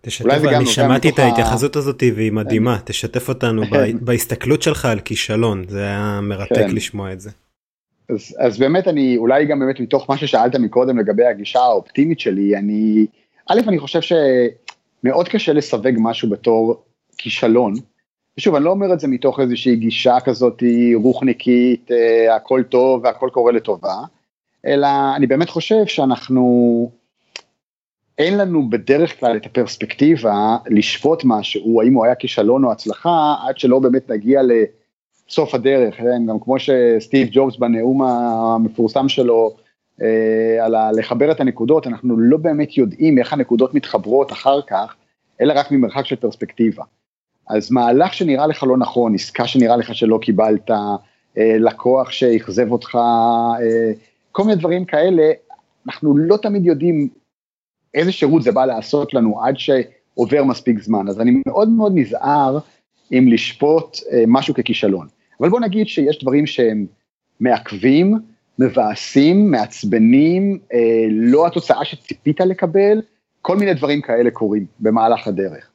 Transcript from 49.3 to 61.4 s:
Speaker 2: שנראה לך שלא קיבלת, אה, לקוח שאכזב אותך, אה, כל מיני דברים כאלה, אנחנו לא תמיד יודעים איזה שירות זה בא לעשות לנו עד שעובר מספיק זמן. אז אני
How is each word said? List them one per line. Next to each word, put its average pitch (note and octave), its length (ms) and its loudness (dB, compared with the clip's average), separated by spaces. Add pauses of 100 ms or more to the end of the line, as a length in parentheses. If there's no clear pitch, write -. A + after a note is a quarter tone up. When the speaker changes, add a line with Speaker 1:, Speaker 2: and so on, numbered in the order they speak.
Speaker 2:
שנראה A#2+ 300 2
לך A#2 180 -4
שלא A2+ 280 0
קיבלת, G#2+ 480 0
אה, G#2 260 -2 (640)
לקוח B2 520 0
שאכזב A2+ 600 0
אותך, A#2+ 260 -4 (640)
אה, A2+ 300 0 (400)
כל G3 120 -2
מיני G#3+ 120 2
דברים F3 280 -2
כאלה, D#3+ 480 2 (540)
אנחנו D3 300 0
לא E3 200 2
תמיד G3+ 300 -2
יודעים D#3 420 0 (840)
איזה E3+ 180 0
שירות D#3 300 2
זה A#2 100 0
בא C3 120 2
לעשות C3 500 -2
לנו A2+ 280 0
עד C3 160 0
שעובר C3 840 -2
מספיק B2 380 0
זמן. G2+ 260 -2
אז G2 120 -6
אני B2 280 4